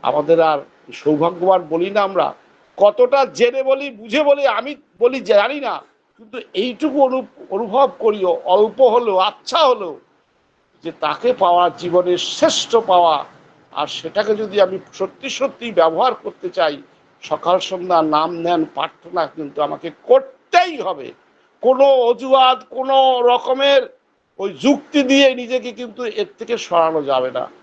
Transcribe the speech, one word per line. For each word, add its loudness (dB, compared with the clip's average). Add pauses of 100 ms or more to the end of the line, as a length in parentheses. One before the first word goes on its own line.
আমাদের 2
আর 2 (340)
সৌভাগ্যবান 0
বলি -2
না -2
আমরা, -2 (440)
কতটা 4
জেনে -2
বলি, -2
বুঝে -4
বলি, 2
আমি -4 (240)
বলি 0
জানি -2
না, -8 (360)
কিন্তু -16 (120)
এইটুকু -2
অনু-, -4
অনুভব 0
করিও, -2
অল্প 0
হলেও, 2
আচ্ছা -2
হলেও, 0 (840)
যে -10
তাকে -2
পাওয়া 2
জীবনের 0
শ্রেষ্ঠ -2
পাওয়া, 2 (460)
আর -6
সেটাকে -4
যদি -2
আমি 0 (140)
সত্যি -8
সত্যি -6
ব্যবহার 0
করতে -12
চাই, -4 (400)
সকাল 2
সন্ধ্যা -2
নাম 0
ধ্যান 0
প্রার্থনা -6
কিন্তু -10
আমাকে -6 (120)
করতেই 0
হবে। -8 (480)
কোনো 4
অজুহাত, 2
কোনো 2
রকমের 2 (420)
ওই -6
যুক্তি 0
দিয়ে 4
নিজেকে -6
কিন্তু -12
এর -6 (120)
থেকে -8
সরানো -2
যাবে -2
না। -8 (160)